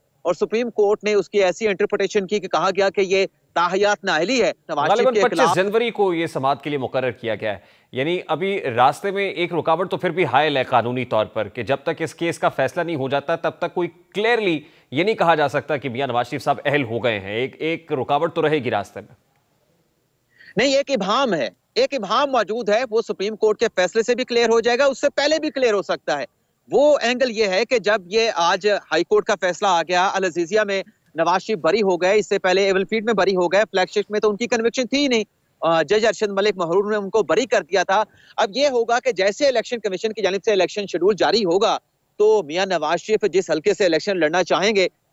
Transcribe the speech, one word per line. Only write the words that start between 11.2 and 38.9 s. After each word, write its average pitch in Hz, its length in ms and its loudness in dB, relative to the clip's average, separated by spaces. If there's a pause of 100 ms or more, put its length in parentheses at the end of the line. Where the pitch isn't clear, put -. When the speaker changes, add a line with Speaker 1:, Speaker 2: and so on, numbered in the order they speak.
Speaker 2:
पर 107 220 -6
कि 113 160 -10
जब 131 200 -2
तक 165 180 -4
इस 160 120 -6
केस 170 240 -4
का 180 120 0
फैसला 143 340 -2
नहीं 165 120 -6
हो 135 140 -4
जाता 139 260 -2
तब 160 260 -6
तक 175 120 -6
कोई 175 140 -2
क्लियरली 208 800 -2 (280)
ये 147 100 0
नहीं 214 120 0
कहा 165 200 4
जा 151 120 2
सकता 147 300 -2
कि 135 120 -6
मियां 127 200 -4
नवाज 120 160 0
शरीफ 143 160 -8
साहब - 240 -2
अहल 143 180 0
हो 117 160 -4
गए 110 200 0
हैं। 95 180 -6
एक, 131 180 -4
एक 165 360 -6
रुकावट 143 420 -2
तो 170 80 -2
रहेगी 147 280 0
रास्ते 101 320 -4
में। - 140 -20 (1400)
Speaker 1:
नहीं, 269 180 2
एक 277 160 0
इबहाम 226 420 0
है, 131 180 -2 (260)
एक 262 160 0
इबहाम 240 360 -2
मौजूद 220 400 -2
है, 214 140 2
वो 220 180 -2
सुप्रीम 208 340 -6
कोर्ट 214 240 0
के 226 80 2
फैसले 185 360 0
से 247 120 0
भी 247 80 -4
क्लियर 240 260 0
हो 226 120 2
जाएगा, 240 260 2
उससे 277 220 0
पहले 294 300 0
भी 302 100 -4
क्लियर 247 240 0
हो 196 80 0
सकता - 340 -4
है। 139 100 -6 (440)
वो 277 300 4
एंगल 247 300 0
ये 214 180 0
है 190 180 0
कि 247 140 0
जब 208 280 0
ये 226 220 0
आज 175 380 0
हाई 175 360 0
कोर्ट 208 220 2
का 214 100 0
फैसला 185 340 -2
आ 170 140 4
गया, 180 220 0
अल 196 180 -2
अजीजिया 175 400 0
में 196 200 -4 (340)
नवाज 175 240 2
शरीफ 220 180 -4
बरी 165 200 2
हो 190 180 2
गए, 185 180 2
इससे 202 220 0
पहले 190 300 2
एवलफील्ड 196 380 -2
में 226 100 0
बरी 196 180 2
हो 180 140 2
गए, 185 160 2
फ्लैगशिप 190 480 -2
में 208 100 -2
तो 214 80 4
उनकी 208 180 -4
कन्विक्शन 233 380 -2
थी 262 120 -2
ही 285 120 2
नहीं, 226 160 0 (400)
अ, 165 180 2
जज 202 220 2
अरशद 208 260 0
मलिक 202 260 0
महरून 185 340 0
ने 220 60 0
उनको 202 260 0
बरी 175 220 0
कर 220 140 2
दिया 180 240 0
था। 185 220 2 (320)
अब 220 140 0
ये 277 180 2
होगा 233 300 0